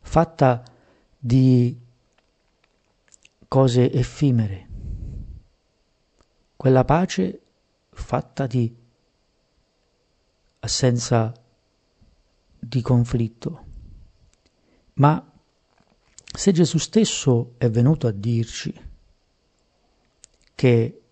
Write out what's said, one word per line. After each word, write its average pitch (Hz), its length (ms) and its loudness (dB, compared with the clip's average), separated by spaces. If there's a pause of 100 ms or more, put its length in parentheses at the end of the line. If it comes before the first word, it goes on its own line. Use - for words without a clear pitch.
fatta 139 640 0 (540)
di 123 600 2 (1700)
cose 123 460 2
effimere. 120 720 -2 (1900)
Quella 131 300 4
pace 185 540 -2 (500)
fatta - 560 -8
di 120 280 -4 (1900)
assenza 120 680 -2 (1300)
di 120 220 -4
conflitto. 120 840 -2 (1300)
Ma 143 360 2 (920)
se - 280 -2
Gesù 160 260 2
stesso 131 800 0
è 127 100 0
venuto 123 380 2
a 113 60 -2
dirci 113 600 -6 (1800)
che 120 580 0